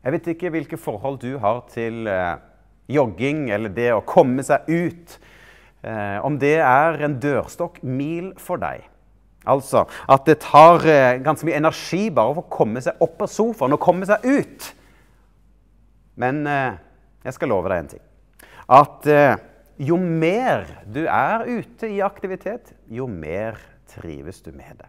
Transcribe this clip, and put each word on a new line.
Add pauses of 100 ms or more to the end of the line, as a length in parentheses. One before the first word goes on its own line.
Jeg
vet
ikke
hvilke
forhold
du
har (100)
til,
eh, (520)
jogging
eller
det
å
komme
seg
ut, (640)
eh,
om
det
er
en
dørstokk
mil
for
deg. (640)
Altså, (200)
at
det
tar,
eh,
ganske
mye
energi
bare
for
å
komme
seg
opp
på
sofaen
og
komme
seg
ut. (1400)
Men,
eh, (480)
jeg
skal
love
deg
en
ting. (640)
At,
eh, (420)
jo
mer (260)
du
er
ute
i
aktivitet, (160)
jo
mer (280)
trives
du
med
det.